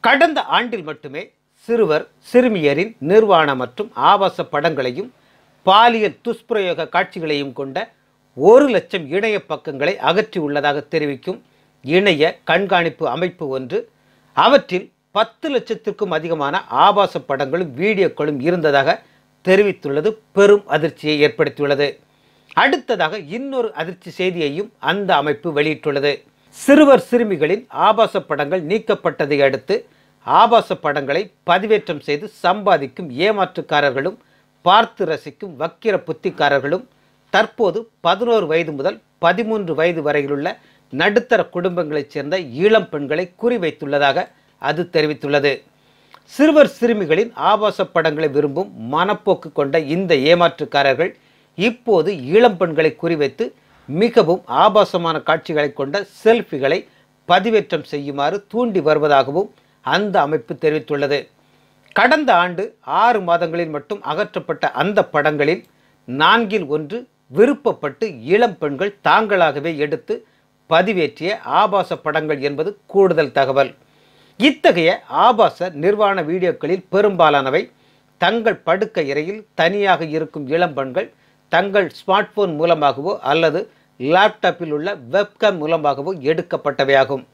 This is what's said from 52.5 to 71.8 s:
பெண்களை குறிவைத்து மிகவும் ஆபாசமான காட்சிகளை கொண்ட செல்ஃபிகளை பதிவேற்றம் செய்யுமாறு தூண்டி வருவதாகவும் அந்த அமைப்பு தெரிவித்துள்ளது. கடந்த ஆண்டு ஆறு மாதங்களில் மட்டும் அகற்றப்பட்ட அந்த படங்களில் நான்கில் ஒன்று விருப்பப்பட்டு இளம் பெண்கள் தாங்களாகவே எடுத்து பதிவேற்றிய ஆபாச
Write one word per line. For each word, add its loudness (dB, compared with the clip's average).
பெண்களை 0
குறிவைத்து -4
மிகவும் 2
ஆபாசமான 2
காட்சிகளை -2
கொண்ட -6
செல்ஃபிகளை 0
பதிவேற்றம் 0
செய்யுமாறு -6
தூண்டி -2
வருவதாகவும் 2
அந்த 0
அமைப்பு -4
தெரிவித்துள்ளது. -4
கடந்த 2
ஆண்டு -2
ஆறு 0
மாதங்களில் -2
மட்டும் -10
அகற்றப்பட்ட -6
அந்த 0
படங்களில் -2
நான்கில் 0
ஒன்று -8
விருப்பப்பட்டு -2
இளம் 0
பெண்கள் -6
தாங்களாகவே 0
எடுத்து -6
பதிவேற்றிய 0
ஆபாச 0